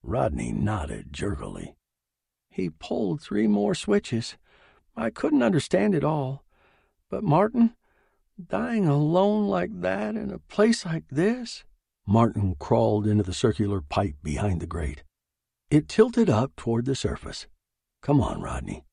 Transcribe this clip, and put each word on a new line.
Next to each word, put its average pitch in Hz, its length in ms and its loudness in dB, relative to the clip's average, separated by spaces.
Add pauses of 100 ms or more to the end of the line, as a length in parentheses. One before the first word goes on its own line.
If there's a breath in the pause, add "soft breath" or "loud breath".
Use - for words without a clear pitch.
Rodney 113 500 -2
nodded 71 600 -4
jerkily. 50 600 -8 (760)
"He 185 200 -4
pulled 190 520 -4
three 208 260 0
more 208 280 2
switches. - 640 -2 (580 soft breath)
I 226 160 -4
couldn't 277 320 2
understand 196 500 2
it 143 100 0
all. 143 400 -2 (680)
But - 140 -6
Martin, 220 520 4 (680)
dying 220 440 -2
alone 185 600 2
like 180 340 -4
that 202 340 -2
in 202 160 -6
a - 80 -10
place - 460 0
like 160 240 -4
this?" 220 540 -2 (420)
Martin 104 500 2
crawled 110 520 2
into 104 160 4
the 90 100 -4
circular 101 460 0
pipe 82 420 -2
behind 85 380 -2
the 82 80 -6
grate. 82 360 -6 (680)
It 147 180 2
tilted 233 420 4
up 117 280 2
toward 117 260 -2
the 135 120 -2
surface. - 520 -8 (540)
"Come 143 180 4
on, - 220 -2
Rodney. 62 520 -8